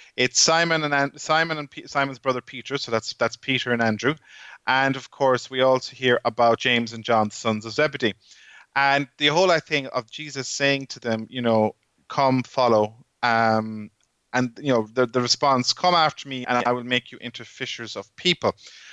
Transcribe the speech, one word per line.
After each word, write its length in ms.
it's 220
Simon 460
and 100
An-, 240
Simon 400
and 100
P-, 200
Simon's 320
brother 220
Peter, 360
so 140
that's, 220
that's 220
Peter 360
and 100
Andrew, 320
and 260
of 160
course 400
we 120
also 340
hear 280
about 360
James 320
and 100
John, 300
sons 340
of 60
Zebedee. 420
And 400
the 120
whole, 220
I 80
think, 340
of 200
Jesus 340
saying 420
to 120
them, 300
you 120
know, 320
"Come, 340
follow," 520
um, 680
and, 260
you 140
know, 200
the, 140
the 140
response, 540
"Come 200
after 320
me, 200
and 200
I 60
will 120
make 280
you 80
into 240
fishers 520
of 200
people." 380